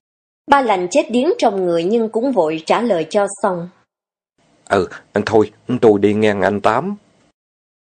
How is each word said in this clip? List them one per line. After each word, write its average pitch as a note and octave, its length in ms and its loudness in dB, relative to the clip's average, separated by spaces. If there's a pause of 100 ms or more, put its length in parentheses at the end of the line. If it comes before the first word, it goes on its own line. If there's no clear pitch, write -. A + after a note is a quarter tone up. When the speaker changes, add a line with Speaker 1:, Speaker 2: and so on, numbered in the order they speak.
(500)
Speaker 1:
Ba C#4 100 6
Lành G3 300 0
chết D#4 200 0
điếng B3 280 0
trong G3 260 0
người E3+ 200 -2
nhưng A3 240 0
cũng A3+ 240 -4
vội D#3+ 340 -2
trả F#3+ 140 0
lời F#3+ 300 0
cho G3+ 160 0 (160)
xong. F3+ 260 -4 (1000)
Speaker 2:
Ừ, F#2+ 200 0 (240)
anh G#2+ 140 -2
thôi, G#2+ 260 2 (280)
tôi G#2+ 200 4
đi G#2 140 2
ngang G#2 280 0
anh G2 180 2
Tám. C3 360 0 (1000)